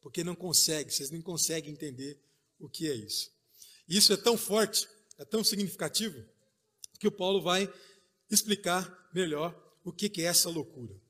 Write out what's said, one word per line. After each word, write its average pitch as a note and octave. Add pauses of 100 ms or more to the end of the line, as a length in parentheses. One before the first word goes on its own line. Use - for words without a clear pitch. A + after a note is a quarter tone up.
Porque D3
não F3
consegue, D#3
vocês C#3
nem E3
conseguem D#3+
entender C#3+ (400)
o C#3+
que D#3+
é C#3+
isso. - (560)
E E3+
isso G#3
é F#3+
tão A#3
forte, G#3 (300)
é C#3+
tão A3
significativo, F#3 (760)
que G#3+
o G#3
Paulo F#3+
vai F#3 (580)
explicar F#3+
melhor E3 (280)
o F3
que G3+
que F3
é E3
essa F3
loucura. B2+ (100)